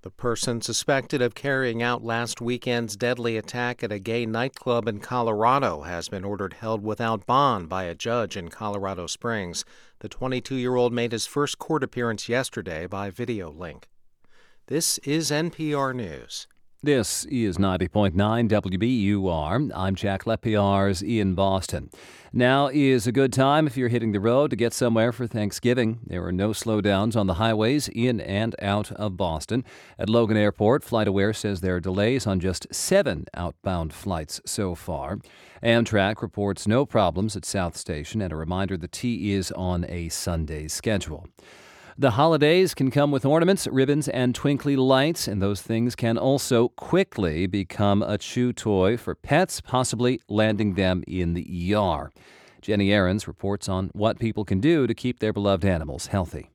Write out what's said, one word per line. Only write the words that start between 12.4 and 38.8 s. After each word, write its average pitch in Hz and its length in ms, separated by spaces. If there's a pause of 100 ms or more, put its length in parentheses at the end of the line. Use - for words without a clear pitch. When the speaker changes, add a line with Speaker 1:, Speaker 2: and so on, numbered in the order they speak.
Speaker 1:
by 101 220
video 104 420
link. 80 380 (800)
This 156 320
is 147 340
N 160 180
P 156 220
R 135 220
News. 80 520 (380)
Speaker 2:
This 139 420
is 107 340
ninety 92 260
point 98 280
nine 110 340
W 95 280
B 101 100
U 101 420
R. 82 320 (140)
I'm 95 200
Jack 98 300
Lepiars 101 800
in 101 320
Boston. 95 560 (420)
Now 131 400
is 135 340
a 123 60
good 135 180
time 143 360
if 123 100
you're 127 140
hitting 113 220
the 101 60
road 123 320
to 120 60
get 117 160
somewhere 117 400
for 120 140
Thanksgiving. 113 800
There 90 180
are 87 80
no 98 180
slowdowns 104 640
on 104 120
the 92 80
highways 113 540
in 117 340
and 107 380
out 101 320
of 101 260
Boston. 92 460 (340)
At 95 100
Logan 110 300
Airport, 104 440
FlightAware 104 540
says 101 240
there 90 160
are 87 40
delays 101 460
on 95 140
just 90 340
seven 185 600
outbound 85 580
flights 82 540
so 92 280
far. 80 440 (440)
Amtrak 110 600
reports 101 440
no 120 200
problems 101 500
at 90 80
South 90 320
Station, 82 460
and 85 100
a 78 40
reminder 90 420
the 82 100